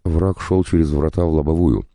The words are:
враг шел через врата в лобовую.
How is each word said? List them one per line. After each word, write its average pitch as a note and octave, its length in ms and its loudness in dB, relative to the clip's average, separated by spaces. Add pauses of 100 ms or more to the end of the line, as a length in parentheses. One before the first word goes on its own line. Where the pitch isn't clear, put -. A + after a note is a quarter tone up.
враг F2 380 -2
шел F#2+ 200 0
через E2 280 0
врата D#2 340 0
в E2 60 0
лобовую. D#2 640 0